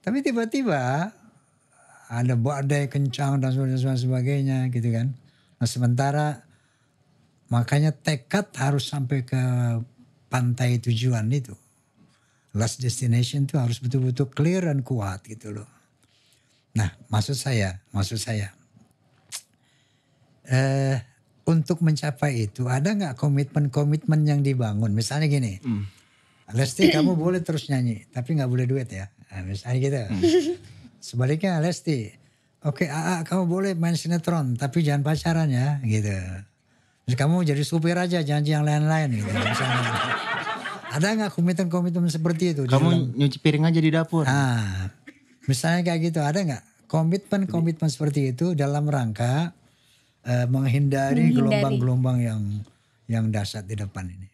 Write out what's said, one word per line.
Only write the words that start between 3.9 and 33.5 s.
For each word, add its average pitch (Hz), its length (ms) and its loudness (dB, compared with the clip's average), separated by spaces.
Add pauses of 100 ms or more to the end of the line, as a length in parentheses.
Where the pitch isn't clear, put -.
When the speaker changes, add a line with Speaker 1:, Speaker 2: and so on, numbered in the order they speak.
Speaker 1:
sebagainya, 131 600 0 (100)
gitu 120 220 0
kan. 120 240 0 (420)
Nah, 120 120 0
sementara 139 720 0 (1040)
makanya 143 460 2
tekad 185 640 -4
harus 135 320 -2
sampai 135 340 -2
ke 127 200 -2 (840)
pantai 123 540 0
tujuan 117 480 0
itu. 127 240 -2 (1000)
Last 107 300 -2
destination 123 640 0
itu 139 140 -2
harus 120 180 0
betul-betul 127 540 0
clear 175 340 0
dan 143 160 0
kuat 101 420 -4
gitu 107 300 -14
loh. 104 160 -12 (1040)
Nah, 107 160 0 (180)
maksud 107 280 -2
saya, 104 560 -2
maksud 98 260 -2
saya, 104 380 -4 (1900)
eh, 135 560 2 (420)
untuk 165 380 2
mencapai 147 640 0
itu 127 200 -6
ada 135 240 0
nggak 196 240 -2
komitmen-komitmen 147 1080 0
yang 147 180 2
dibangun? 113 500 0
Misalnya 123 360 0
gini, 127 340 0
Speaker 2:
Hmm. 104 240 -4 (680)
Speaker 1:
"Lesti, 131 380 2
kamu 156 260 4
boleh 170 280 0
terus 160 260 -4
nyanyi, 123 400 -2
tapi 123 240 -6
nggak 143 160 0
boleh 123 160 0
duet 127 240 -2
ya." 95 220 -10 (180)
Nah, 95 160 -12
misalnya 101 340 -4
gitu. 139 220 0
Speaker 2:
Hmm. 101 220 -4 (800)
Speaker 1:
Sebaliknya, 156 580 -2
"Lesti, 143 480 -2 (560)
oke, 156 240 0
A 147 140 -4 (120)
A, 165 120 -2
kamu 180 220 0
boleh 190 280 0